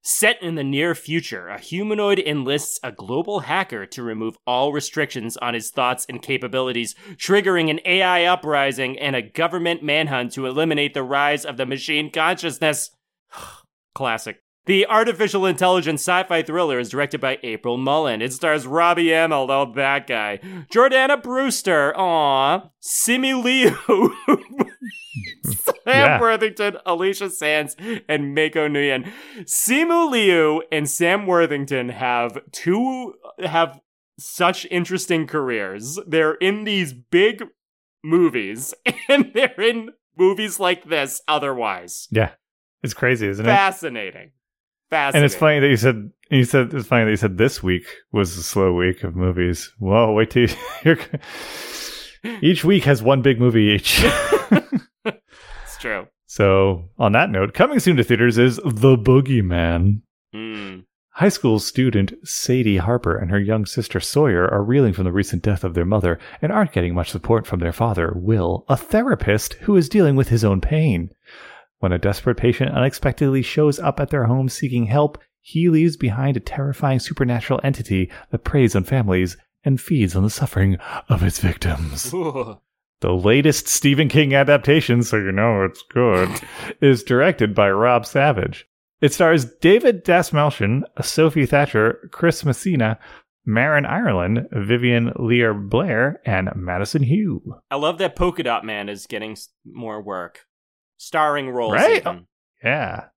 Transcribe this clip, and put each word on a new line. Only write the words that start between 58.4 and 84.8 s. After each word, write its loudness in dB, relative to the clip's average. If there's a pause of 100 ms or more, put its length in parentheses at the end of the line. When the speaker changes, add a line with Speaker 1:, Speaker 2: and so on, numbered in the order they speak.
Speaker 2:
The 4
Boogeyman. 2 (340)
Speaker 1:
Mm. -12 (260)
Speaker 2:
High 2
school 2
student 0 (120)
Sadie 0
Harper 0
and -4
her 2
young 0
sister -6
Sawyer 2
are 0
reeling 4
from -2
the 0
recent -2
death -2
of -4
their 0
mother 0 (240)
and -2
aren't 0
getting 0
much -2
support 0
from -4
their -2
father, -2
Will, -2
a 2
therapist 0
who 0
is 4
dealing 4
with 2
his 2
own 4
pain. 0 (680)
When 0
a 0
desperate 0
patient 0
unexpectedly 0
shows 0
up -2
at -4
their 0
home 2
seeking -2
help, 2 (220)
he 0
leaves 4
behind 0
a -4
terrifying -2
supernatural -2
entity -2 (200)
that -4
preys 2
on 2
families 0 (280)
and 2
feeds 0
on 2
the 2
suffering 0 (320)
of 2
its 0
victims. -4
Speaker 1:
Ooh. -6 (400)
Speaker 2:
The 0
latest 2
Stephen 2
King 2
adaptation, 4